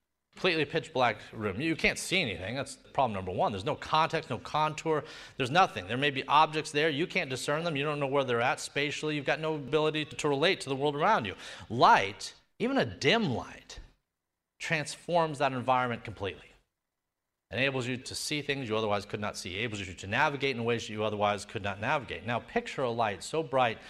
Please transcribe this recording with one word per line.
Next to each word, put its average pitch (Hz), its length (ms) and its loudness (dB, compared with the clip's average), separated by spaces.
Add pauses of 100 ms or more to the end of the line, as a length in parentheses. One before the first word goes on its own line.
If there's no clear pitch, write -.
(360)
completely 160 280 2
pitch 156 300 -2
black 120 240 4 (160)
room, 104 260 -2
you 160 160 0
can't 196 220 2
see 185 240 0
anything. 104 340 -4
That's - 220 -6 (160)
problem 127 200 2
number 92 180 -4
one. 139 200 0
There's 95 140 -6
no 143 100 0
context, 156 540 0
no 117 80 -2
contour. 151 680 -2 (320)
There's 127 160 -2
nothing. 175 360 4
There 117 100 -2
may 143 140 2
be 131 160 -4
objects 151 440 4
there. 151 180 2
You 151 180 0
can't 170 220 -2
discern 147 360 -2
them. 170 100 -2
You 139 80 0
don't 147 160 -2
know 139 80 0
where 139 160 2
they're 123 160 2
at 135 220 2
spatially. 147 540 -2
You've 143 100 -4
got 151 160 2
no 156 140 0
ability 151 500 2
to, 156 100 -12
to - 140 0
relate 147 320 2
to - 80 -8
the 135 60 0
world 143 200 0
around 170 300 4
you. 92 80 -4 (360)
Light, 123 680 4 (240)
even 262 180 0
a 180 80 4
dim 139 500 2
light, - 440 -10 (800)
transforms 160 800 0
that 139 120 2
environment 127 540 2
completely. 95 380 -6 (1080)
Enables 131 360 0
you 127 100 -2
to - 180 -10
see - 260 -4
things 135 280 -4
you 107 80 2
otherwise 104 280 0
could - 140 -6
not 104 160 -4
see. 90 220 -8
Enables 104 240 -4
you 92 120 -8
to 90 140 -12
navigate 139 480 0
in 117 80 -4
ways 117 240 0
you 107 160 -4
otherwise 104 400 2
could 104 200 -8
not 101 180 -4
navigate. 110 440 -4
Now 117 140 -2
picture - 440 -4
a 120 80 0
light 110 320 0
so 160 200 -4
bright 127 360 2 (100)